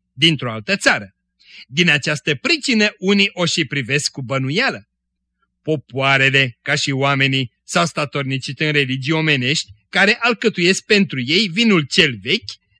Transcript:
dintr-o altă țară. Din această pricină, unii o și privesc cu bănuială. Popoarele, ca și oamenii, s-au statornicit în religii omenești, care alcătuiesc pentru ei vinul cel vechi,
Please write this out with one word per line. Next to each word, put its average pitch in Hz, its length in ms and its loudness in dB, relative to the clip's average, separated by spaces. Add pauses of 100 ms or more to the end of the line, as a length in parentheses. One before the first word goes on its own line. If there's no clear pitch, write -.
(120)
dintr-o 135 400 0
altă 110 240 -4
țară. 139 400 -2 (500)
Din 160 220 0
această 147 460 0
pricină, 233 640 0
unii 196 340 2
o 175 120 -2
și 165 200 -2
privesc 139 460 -4
cu 143 120 -10
bănuială. 135 680 -4 (760)
Popoarele, 135 1000 0
ca 139 120 -2
și 143 160 -2
oamenii, 135 640 0 (120)
s-au 170 220 0
statornicit 139 760 -6
în 156 120 0
religii 131 400 -2
omenești, 156 580 0 (180)
care 196 320 2
alcătuiesc 190 640 0
pentru 196 360 2
ei 170 280 0
vinul 196 340 2
cel 135 380 2
vechi, 151 300 -4 (300)